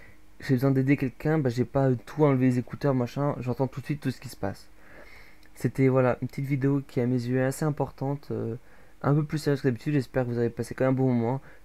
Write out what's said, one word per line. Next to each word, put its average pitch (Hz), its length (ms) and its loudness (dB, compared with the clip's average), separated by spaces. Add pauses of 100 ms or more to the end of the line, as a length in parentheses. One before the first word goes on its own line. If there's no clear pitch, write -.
(400)
j'ai - 160 0
besoin 131 160 2
d'aider 135 260 4
quelqu'un, 147 400 -2
bah, 135 140 2
j'ai 120 140 0
pas, 135 240 2
euh, 127 60 4 (120)
tout 151 180 2
à 147 40 6
enlever 131 180 4
les 123 100 4
écouteurs, 127 380 -2
machin, 135 440 -2
j'entends 127 280 -2
tout 127 140 -10
de - 40 -18
suite 147 160 -4
tout 131 80 -2
ce 123 100 -6
qui 120 100 -16
se - 80 -16
passe. - 280 -8 (920)
C'était, 131 340 0
voilà, 127 320 2
une 127 80 -4
petite 143 160 -6
vidéo 139 420 0
qui - 140 -2
à 120 40 0
mes 123 160 0
yeux 123 180 -2
est 131 40 2
assez 135 220 -2
importante, 143 680 -4
euh, 113 240 -4 (460)
un 135 120 4
peu 151 120 2
plus 151 140 -4
sérieuse 143 200 0
que - 80 -2
d'habitude, 127 240 0
j'espère 131 320 0
que 120 60 -2
vous 117 80 -2
avez 117 120 2
passé 117 240 -6
quand 131 120 0
même 131 80 4
un 131 40 2
bon 131 140 4
moment. 120 300 0 (240)